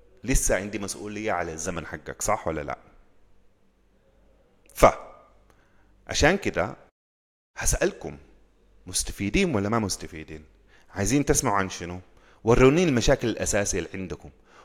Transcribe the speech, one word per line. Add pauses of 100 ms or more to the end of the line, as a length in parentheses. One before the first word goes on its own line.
(240)
لسه
عندي
مسؤولية
على
الزمن
حقك،
صح
ولا
لا؟ (2000)
فعشان
كده (840)
هسألكم، (680)
مستفيدين
ولا
ما
مستفيدين؟ (500)
عايزين
تسمعوا
عن
شنو؟ (440)
وروني
المشاكل
الأساسية
اللي
عندكم، (360)